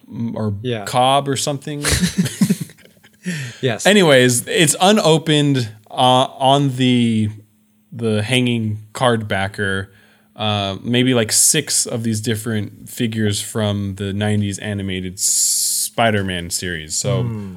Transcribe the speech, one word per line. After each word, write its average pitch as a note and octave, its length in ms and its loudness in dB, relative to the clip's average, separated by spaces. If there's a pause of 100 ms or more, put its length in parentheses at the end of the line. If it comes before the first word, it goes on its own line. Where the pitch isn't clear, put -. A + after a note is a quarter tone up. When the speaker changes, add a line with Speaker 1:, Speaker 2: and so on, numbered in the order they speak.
Speaker 1:
m-, A2+ 260 -8
or G#2+ 280 -4
Speaker 2:
Yeah. A2+ 220 -6
Speaker 1:
cob C3 440 2
or C3 60 0
something. D3 540 -6
<laughs> - 40 2 (1700)
Speaker 2:
Yes. A#2 240 -2
Speaker 1:
Anyways, C3+ 640 6
it's - 340 2
unopened, D3+ 880 2 (220)
uh, - 20 -20
on C3 840 4
the, A#2 520 2 (640)
the A2 320 -2
hanging A#2 560 0 (140)
card A#2 340 2
backer. G2 640 -4 (440)
Uh, G2+ 460 -4
maybe, B2+ 320 2
like, A2+ 180 2
six - 540 0
of A#2 180 -6
these A2+ 160 0
different A2 720 -4
figures A2 520 -2
from G2+ 540 -4
the G2 160 -6
nineties G2+ 460 -2
animated G2 640 -6
Spider-Man F#2+ 1300 0
series. E2 460 -8
So B2+ 280 -2
Speaker 2:
Hmm. G#2 340 -6